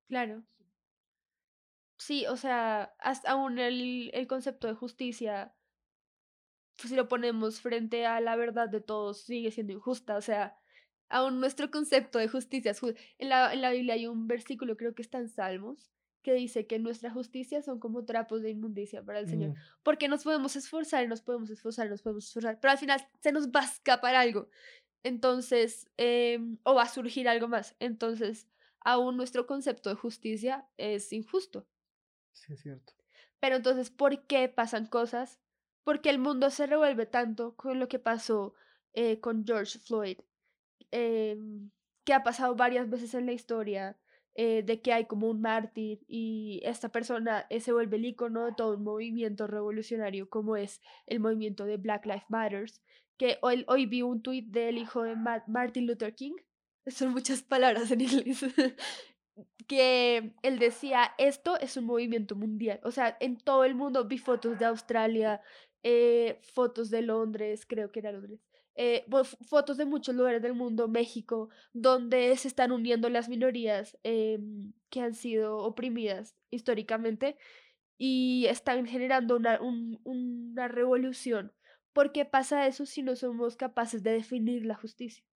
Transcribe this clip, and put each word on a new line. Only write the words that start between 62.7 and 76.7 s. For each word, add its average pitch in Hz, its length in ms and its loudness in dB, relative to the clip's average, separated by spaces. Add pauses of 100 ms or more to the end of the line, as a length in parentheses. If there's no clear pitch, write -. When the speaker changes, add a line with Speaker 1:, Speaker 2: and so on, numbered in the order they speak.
Speaker 1:
O 240 80 -2
sea, 233 280 0
en 247 180 -2
todo 269 260 6
el 262 120 6
mundo 262 320 0
vi 254 120 -2
fotos 233 400 0
de 226 60 2
Australia, 220 760 0 (420)
eh, 240 600 6
fotos 240 480 0
de 226 100 2
Londres, 220 640 -2
creo 214 260 -4
que - 100 -8
era 208 100 -8
Londres, 202 280 -14 (360)
eh, 240 320 2
bo-, 262 140 6
f-, 262 220 -6
fotos 285 340 2
de 294 80 0
muchos 277 300 -2
lugares 247 280 2
del 240 100 -2
mundo, 233 340 0
México, 226 600 -2 (240)
donde 247 640 4
se 269 100 -6
están 247 240 2
uniendo 233 380 2
las 233 200 0
minorías, 226 720 0
em, 214 720 -2 (180)
que 254 100 -4
han 233 140 -2
sido 220 440 -2
oprimidas 220 760 -4 (160)
históricamente 226 840 -2 (600)